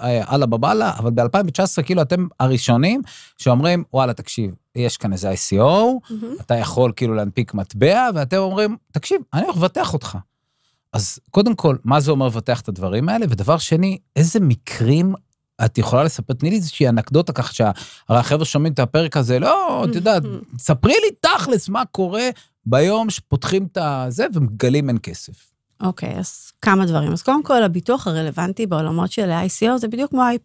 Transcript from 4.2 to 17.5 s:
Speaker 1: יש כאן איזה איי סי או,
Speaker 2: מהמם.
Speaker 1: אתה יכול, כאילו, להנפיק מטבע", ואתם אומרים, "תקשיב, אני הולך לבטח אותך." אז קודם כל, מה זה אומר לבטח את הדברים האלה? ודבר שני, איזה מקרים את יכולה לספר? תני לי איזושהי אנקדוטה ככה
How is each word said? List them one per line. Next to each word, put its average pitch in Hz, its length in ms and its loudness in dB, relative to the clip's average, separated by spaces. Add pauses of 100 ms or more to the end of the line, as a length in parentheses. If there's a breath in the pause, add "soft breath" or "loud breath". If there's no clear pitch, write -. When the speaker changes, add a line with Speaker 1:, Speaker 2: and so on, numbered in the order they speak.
Speaker 1:
יש 120 200 -2
כאן 98 160 -4
איזה 95 160 -4
איי 92 80 -2
סי 98 240 0
או, 220 400 4 (100)
Speaker 2:
מהמם. 226 300 -10
Speaker 1:
אתה - 140 -2
יכול, 123 420 0
כאילו, 113 180 -2
להנפיק 107 400 -4
מטבע", 143 600 2
ואתם 147 220 -2
אומרים, 196 400 -2 (160)
"תקשיב, - 280 -4 (140)
אני 160 80 0
הולך 359 140 -4
לבטח 185 360 -2
אותך." 120 260 -6 (720)
אז - 260 -4 (120)
קודם 208 240 4
כל, 147 300 2
מה 139 160 4
זה 139 100 0
אומר 135 160 2
לבטח 117 340 -2
את - 80 -10
הדברים 98 400 -2
האלה? 220 200 0
ודבר 120 300 2
שני, 190 400 0 (180)
איזה 165 240 2
מקרים 151 720 2 (500)
את 113 140 0
יכולה 123 260 2
לספר? 135 300 -4
תני 151 160 -2
לי 214 60 0
איזושהי 156 320 0
אנקדוטה 123 440 2
ככה - 200 -4